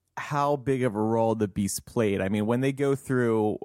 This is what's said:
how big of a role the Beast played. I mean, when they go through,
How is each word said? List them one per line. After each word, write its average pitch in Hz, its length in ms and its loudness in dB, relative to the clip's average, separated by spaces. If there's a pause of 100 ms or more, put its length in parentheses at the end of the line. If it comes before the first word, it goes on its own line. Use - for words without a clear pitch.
(160)
how 147 400 0
big 131 260 -2
of 120 120 0
a 104 60 0
role 113 340 2
the 107 140 0
Beast - 380 -4
played. 101 340 0
I 95 80 0
mean, 107 180 0
when 117 140 0
they 135 120 0
go 139 220 0
through, 113 720 0